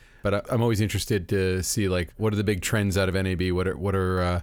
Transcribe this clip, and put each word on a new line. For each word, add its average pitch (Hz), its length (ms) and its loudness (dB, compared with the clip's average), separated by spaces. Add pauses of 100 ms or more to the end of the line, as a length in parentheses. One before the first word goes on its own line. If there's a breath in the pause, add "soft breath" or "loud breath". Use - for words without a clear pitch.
(220 soft breath)
But 101 140 0
I, 101 60 -2 (100)
I'm 117 100 2
always 117 200 2
interested 98 480 -2
to 92 340 0
see, 101 260 0
like, 90 280 -2
what 110 140 0
are 104 40 0
the 104 80 0
big 98 180 0
trends 101 340 0
out 95 140 2
of 90 60 0
N 95 100 0
A 92 80 0
B? 90 180 0
What 90 160 0
are, - 80 -2
what 98 200 -2
are, 92 260 0
uh, 87 220 0